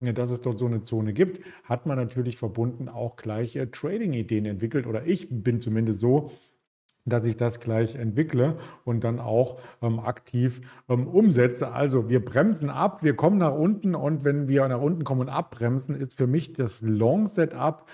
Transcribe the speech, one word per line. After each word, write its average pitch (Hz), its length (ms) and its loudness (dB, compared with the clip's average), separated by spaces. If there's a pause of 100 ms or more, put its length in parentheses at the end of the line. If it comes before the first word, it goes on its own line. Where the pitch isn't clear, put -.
ja, 120 80 0
dass 123 160 -2
es 123 120 -4
dort 117 180 -4
so 123 80 0
eine 113 160 -2
Zone 107 300 -2
gibt, 175 280 0 (220)
hat 120 240 -4
man 139 100 -2
natürlich 123 400 -4
verbunden 120 520 -4
auch 117 260 -8
gleich, 113 400 -6
äh, 135 100 -4
Trading-Ideen 131 800 -4
entwickelt. 113 400 -2
Oder 113 220 -4
ich - 240 -2
bin 117 280 0
zumindest 110 400 0
so, 135 300 4 (720)
dass 117 220 0
ich 113 100 0
das 117 240 -2
gleich 113 360 0
entwickle 131 600 0 (280)
und 117 180 -2
dann 117 160 -2
auch, 117 380 0 (240)
ähm, 113 180 0
aktiv, 123 640 -4 (260)
ähm, 127 200 0
umsetze. 135 640 4
Also 127 380 0
wir 120 140 4
bremsen 151 460 2
ab, 151 320 -2
wir 147 140 4
kommen 190 240 4
nach 151 160 2
unten 185 400 0
und 143 280 -2
wenn 143 240 2
wir 135 200 4
nach 123 140 0
unten 160 220 0
kommen 131 180 0
und 131 80 -2
abbremsen, 135 680 -2
ist 135 160 -8
für 131 120 2
mich 143 260 0
das 113 300 -4
Long-Setup 147 1120 2